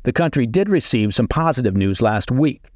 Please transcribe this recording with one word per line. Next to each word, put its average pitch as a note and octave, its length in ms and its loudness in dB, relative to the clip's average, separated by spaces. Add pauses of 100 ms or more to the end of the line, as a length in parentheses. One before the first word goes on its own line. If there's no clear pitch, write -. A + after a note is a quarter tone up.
the - 100 0
country D3 340 0
did F#3 220 0
receive A#2+ 460 0
some A2+ 140 0
positive B2+ 480 0
news G2 260 0
last G#2+ 300 0
week C3+ 440 0